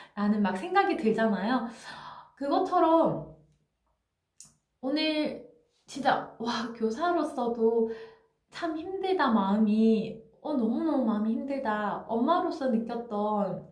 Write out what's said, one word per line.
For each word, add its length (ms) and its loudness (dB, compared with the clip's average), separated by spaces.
라는 300 2
막 120 0
생각이 420 2
들잖아요. 720 2
그것처럼 1000 2
오늘 680 -2
진짜 520 -2
와, 340 -4
교사로서도 1160 0
참 280 -6
힘들다 540 0
마음이, 920 4
어, 120 -4
너무너무 520 0
마음이 280 0
힘들다. 760 -4
엄마로서 640 0
느꼈던 1040 -2